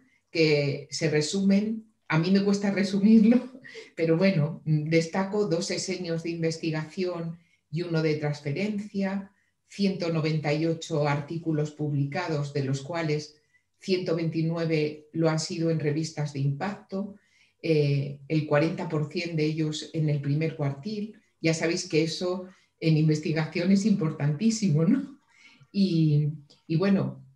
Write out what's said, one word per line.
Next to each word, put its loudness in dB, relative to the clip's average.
Que 2
se -2
resumen, 2
a 2
mí 2
me 4
cuesta 2
resumirlo, 6
<laughs> -18
pero 2
bueno, 2
destaco 0
dos -2
esenios -4
de -6
investigación -4
y -4
uno -2
de 0
transferencia, -4
ciento -2
noventa 0
y 0
ocho -2
artículos -2
publicados, -4
de -2
los -2
cuales -4
ciento 0
veintinueve -2
lo 2
han 0
sido -2
en 0
revistas -4
de -4
impacto, -4
eh, 2
el 0
cuarenta 0
por -4
cien -4
de 2
ellos -2
en 0
el 0
primer -2
cuartil. -6
Ya 2
sabéis -4
que 2
eso -4
en 4
investigación 0
es 4
importantísimo, 2
¿no? 0
Y, 2
y -2
bueno, 0